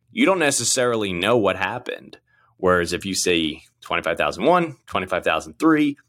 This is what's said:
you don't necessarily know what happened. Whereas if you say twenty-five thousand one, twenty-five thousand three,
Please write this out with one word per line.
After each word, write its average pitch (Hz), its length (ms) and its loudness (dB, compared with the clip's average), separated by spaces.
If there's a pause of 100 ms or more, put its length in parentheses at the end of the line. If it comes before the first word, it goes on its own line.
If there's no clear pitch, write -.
(100)
you 113 140 0
don't 185 140 2
necessarily 120 760 0
know 98 240 2
what 95 200 2
happened. 98 600 -8 (440)
Whereas 90 320 2
if 85 120 -6
you 95 100 -6
say 82 480 0 (180)
twenty-five 85 360 -4
thousand 80 280 -2
one, 143 320 2 (100)
twenty-five 92 380 -4
thousand 80 340 -2
three, 151 380 2 (120)